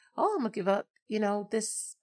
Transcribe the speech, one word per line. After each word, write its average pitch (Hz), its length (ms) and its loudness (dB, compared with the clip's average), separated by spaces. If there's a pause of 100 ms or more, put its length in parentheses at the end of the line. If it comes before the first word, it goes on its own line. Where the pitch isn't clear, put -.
(180)
"Oh, 415 160 4
I'm 392 60 0
gonna 226 100 0
give 190 180 -4
up, 196 220 2 (180)
you 214 120 0
know, 208 320 0
this - 520 -2